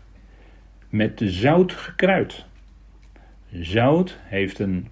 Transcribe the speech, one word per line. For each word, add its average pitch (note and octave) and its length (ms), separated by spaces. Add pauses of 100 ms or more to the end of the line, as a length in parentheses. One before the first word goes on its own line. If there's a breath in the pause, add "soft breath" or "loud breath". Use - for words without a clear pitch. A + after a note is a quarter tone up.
(880 soft breath)
Met G#2+ 340
zout C3 480
gekruid. - 720 (1080 soft breath)
Zout A#2 720
heeft G2 360
een F#2+ 320